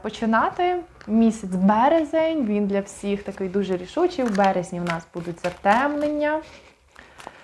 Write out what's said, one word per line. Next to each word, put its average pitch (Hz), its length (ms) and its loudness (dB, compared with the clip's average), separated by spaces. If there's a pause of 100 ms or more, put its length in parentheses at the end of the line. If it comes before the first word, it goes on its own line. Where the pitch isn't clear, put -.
починати. 294 720 0 (300)
Місяць 220 480 2
березень, 294 920 2
він 208 200 0
для 196 140 0
всіх 202 420 -6
такий 196 260 -8
дуже 185 280 -2
рішучий. 269 480 -2
В 214 120 -2
березні 180 440 0
в 175 40 -4
нас 170 300 -4
будуть 170 280 -10
затемнення. 294 1000 0 (1040)